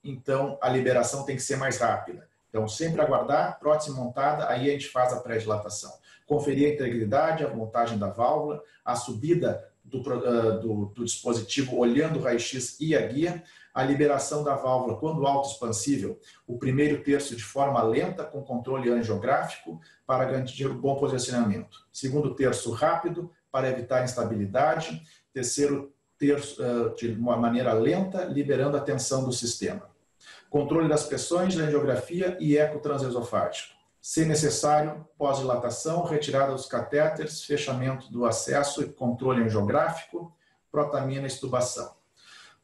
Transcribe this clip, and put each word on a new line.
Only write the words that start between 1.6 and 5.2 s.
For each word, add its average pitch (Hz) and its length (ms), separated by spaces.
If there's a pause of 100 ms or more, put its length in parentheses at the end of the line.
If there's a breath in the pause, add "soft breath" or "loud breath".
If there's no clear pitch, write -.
rápida. - 500 (200)
Então, 110 180
sempre 160 360
aguardar, 139 560
prótese 151 320
montada, 135 580
aí 127 220
a - 20
gente 139 160
faz 127 240
a 120 80